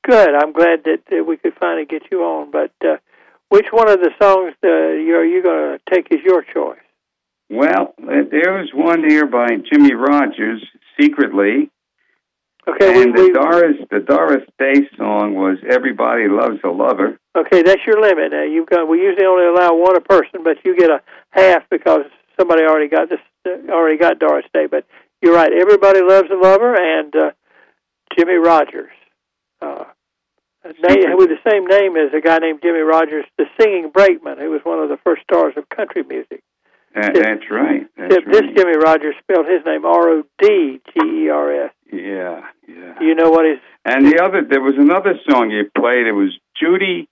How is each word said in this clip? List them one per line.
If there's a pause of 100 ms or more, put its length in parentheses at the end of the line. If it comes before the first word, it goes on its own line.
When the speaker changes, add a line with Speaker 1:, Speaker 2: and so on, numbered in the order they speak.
Speaker 1:
Good.
I'm
glad
that, (100)
that
we
could
finally
get
you
on.
But, (100)
uh, (540)
which
one
of
the (100)
songs, (100)
uh,
you,
are
you
gonna (140)
take
as
your
choice? (720)
Speaker 2:
Well,
uh,
there
was
one
here
by (220)
Jimmy
Rogers, (340)
Secretly. (1000)
Speaker 1:
Okay,
Speaker 2:
And
Speaker 1:
we,
Speaker 2:
the
Speaker 1:
we
Speaker 2:
Doris, (140)
the
Doris (140)
Day (120)
song
was (100)
Everybody
Loves
a
Lover. (160)
Speaker 1:
Okay,
that's
your
limit.
Now,
you've
got,
we
usually
only
allow
one
a
person,
but
you
get
a (300)
half
because (360)
somebody
already
got
this, (260)
uh,
already
got
Doris
Day.
But (380)
you're
right.
Everybody
Loves
a
Lover
and,
uh, (880)
Jimmy
Rogers. (680)
Uh, (800)
Speaker 2:
Secretly.
Speaker 1:
name,
with
the
same
name
as
a
guy
named
Jimmy
Rogers, (140)
the (120)
singing
brakeman,
who
was
one
of
the
first
stars
of
country
music. (520)
Speaker 2:
That,
Speaker 1:
This,
Speaker 2:
that's
right. (100)
That's (120)
Speaker 1:
this
Speaker 2:
right.
Speaker 1:
Jimmy
Rogers
spelled
his
name
R
O (160)
D (120)
G
E
R
S. (200)
Speaker 2:
Yeah, (240)
yeah.
Speaker 1:
You
know
what
his (260)
Speaker 2:
And
the
other,
there
was
another (140)
song
you
played.
It
was (300)
Judy